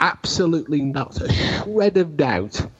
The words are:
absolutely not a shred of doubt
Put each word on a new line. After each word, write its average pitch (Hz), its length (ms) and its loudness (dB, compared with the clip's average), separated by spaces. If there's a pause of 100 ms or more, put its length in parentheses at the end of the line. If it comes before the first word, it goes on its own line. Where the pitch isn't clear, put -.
absolutely 165 840 0
not 135 400 -4
a - 100 0
shred 202 640 0
of 165 220 2
doubt 104 460 0 (160)